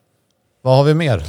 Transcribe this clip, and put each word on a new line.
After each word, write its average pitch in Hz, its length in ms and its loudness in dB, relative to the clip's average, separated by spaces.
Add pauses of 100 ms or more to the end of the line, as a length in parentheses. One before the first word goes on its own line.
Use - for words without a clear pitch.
(640)
vad 131 140 2
har 143 80 2
vi 151 100 2
mer? 139 340 -2